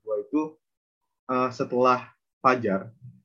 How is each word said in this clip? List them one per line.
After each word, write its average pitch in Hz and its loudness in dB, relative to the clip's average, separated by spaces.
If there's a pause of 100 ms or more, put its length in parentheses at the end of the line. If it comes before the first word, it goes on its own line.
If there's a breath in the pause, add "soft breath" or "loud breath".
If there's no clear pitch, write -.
gua 107 -6
itu, 156 -4 (720)
eh, 127 0
setelah 123 0 (320)
Fajar 113 0 (340)